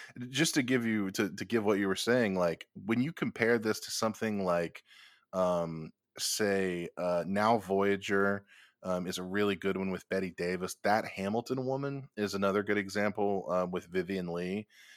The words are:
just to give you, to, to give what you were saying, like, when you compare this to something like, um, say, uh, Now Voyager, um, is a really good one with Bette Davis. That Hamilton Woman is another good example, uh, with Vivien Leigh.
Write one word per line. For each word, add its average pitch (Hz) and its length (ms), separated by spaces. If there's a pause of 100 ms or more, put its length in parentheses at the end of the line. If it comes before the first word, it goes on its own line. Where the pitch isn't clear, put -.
(300)
just 143 240
to 147 80
give 120 240
you, 104 260
to, 101 180
to 101 140
give 110 200
what 101 140
you 98 100
were 95 80
saying, 113 400
like, 87 380
when 110 280
you 156 100
compare 117 460
this 107 220
to - 120
something 107 520
like, 87 400 (480)
um, 85 600 (260)
say, 95 760
uh, 87 300
Now 107 320
Voyager, 98 880 (380)
um, 90 240
is 90 120
a 90 60
really 98 320
good 95 200
one 95 140
with 90 180
Bette 95 220
Davis. 90 540
That 104 220
Hamilton 117 600
Woman 139 500
is 101 180
another 98 280
good 101 160
example, 101 720
uh, 90 160
with 90 200
Vivien 90 420
Leigh. 90 380 (300)